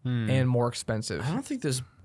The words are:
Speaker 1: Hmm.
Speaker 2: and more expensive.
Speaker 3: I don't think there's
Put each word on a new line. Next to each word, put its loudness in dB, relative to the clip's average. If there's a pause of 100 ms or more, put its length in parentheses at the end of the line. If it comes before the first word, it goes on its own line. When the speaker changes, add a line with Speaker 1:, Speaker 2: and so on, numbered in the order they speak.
Speaker 1:
Hmm. 0
Speaker 2:
and 4
more 4
expensive. -4
Speaker 3:
I 0
don't -2
think -6
there's 0 (220)